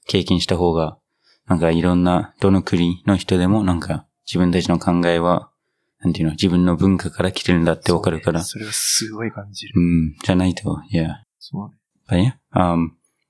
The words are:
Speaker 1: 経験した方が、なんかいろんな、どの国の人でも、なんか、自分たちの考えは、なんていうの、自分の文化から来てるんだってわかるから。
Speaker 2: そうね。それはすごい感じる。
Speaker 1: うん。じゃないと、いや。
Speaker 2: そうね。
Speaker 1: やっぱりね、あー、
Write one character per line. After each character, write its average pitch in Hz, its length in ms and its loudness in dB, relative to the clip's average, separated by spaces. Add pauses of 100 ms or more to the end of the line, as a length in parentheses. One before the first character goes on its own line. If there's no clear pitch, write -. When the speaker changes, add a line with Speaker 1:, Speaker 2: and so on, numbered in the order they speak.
Speaker 1:
経 92 160 0
験 90 160 0
し 85 60 -4
た 87 120 0
方 87 160 2
が、 80 240 -2 (500)
な 92 100 2
ん - 20 0
か 82 120 2
い 82 100 2
ろ 90 140 2
ん 87 80 2
な、 90 360 0
ど 98 120 4
の 95 100 4
国 87 440 -2
の 101 120 2
人 92 200 0
で 90 100 2
も、 104 160 2
な 92 100 2
ん 85 60 -2
か、 78 260 -6 (200)
自 - 120 -6
分 90 140 2
た 90 100 2
ち 85 60 -4
の 87 120 2
考 87 280 0
え 85 120 2
は、 87 300 0 (500)
な - 100 -2
ん 82 40 0
て 78 60 -6
い 82 40 -2
う - 20 0
の、 80 60 0
自 82 180 0
分 90 160 2
の 87 100 0
文 95 220 2
化 85 120 -6
か - 140 -2
ら 92 80 0
来 - 120 -8
て 90 100 2
る 85 60 4
ん 82 40 2
だ 82 100 4
っ 80 60 -8
て - 140 0
わ 82 80 0
か 87 100 0
る 80 80 -4
か 85 120 -2
ら。 82 120 -2
Speaker 2:
そ - 160 -10
う - 20 -12
ね。 107 40 -12
そ - 0 -
れ - 0 -
は 107 80 -12
す - 400 -2
ご 107 120 -8
い 110 60 -6
感 101 200 -16
じ - 160 -16
る。 - 80 -20
Speaker 1:
う - 40 4
ん。 85 420 2
じ - 100 0
ゃ 92 40 4
な 90 100 2
い 90 80 0
と、 82 360 -8
い 104 60 -4
や。 80 280 -4 (160)
Speaker 2:
そ - 240 -12
う 104 60 -16
ね。 - 60 -20
Speaker 1:
や - 260 -20
っ - 60 -20
ぱ - 100 -2
り 90 60 2
ね、 127 160 -2 (120)
あ 87 240 0
ー、 - 20 0 (520)